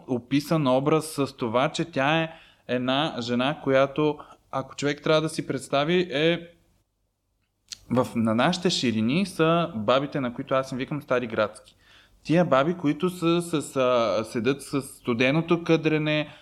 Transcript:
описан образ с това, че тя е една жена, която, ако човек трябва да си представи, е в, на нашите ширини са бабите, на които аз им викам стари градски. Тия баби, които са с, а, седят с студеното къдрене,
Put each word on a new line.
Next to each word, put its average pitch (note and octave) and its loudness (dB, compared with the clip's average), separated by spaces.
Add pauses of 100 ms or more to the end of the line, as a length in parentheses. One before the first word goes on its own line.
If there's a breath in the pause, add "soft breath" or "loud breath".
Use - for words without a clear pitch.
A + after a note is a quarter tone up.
описан C#3 0
образ C#3+ 2
с C#3 -4
това, B2 0
че D#3 -4
тя D#3 0
е D#3+ -6 (360 loud breath)
една B2+ -2
жена, B2 -2
която, C#3 2 (340 loud breath)
ако - -8
човек C#3+ -4
трябва D#3 2
да D#3 -2
си D#3 -8
представи, D3 0
е E3 0 (1400)
в, B2 2
на A2+ 0
нашите F3+ 2
ширини B2 0
са E3 0
бабите, C3 0
на B2 -4
които C3+ -6
аз C3 0
им C3 -6
викам C3+ -6
стари B2+ -2
градски. G#2+ -4 (480 soft breath)
Тия E3 4
баби, C#3+ 2
които D3+ 0
са E3+ 0
с, D#3+ -4
а, A#2 2
седят B2 -2
с C#3 -4
студеното C#3+ 0
къдрене, D3+ 0 (120)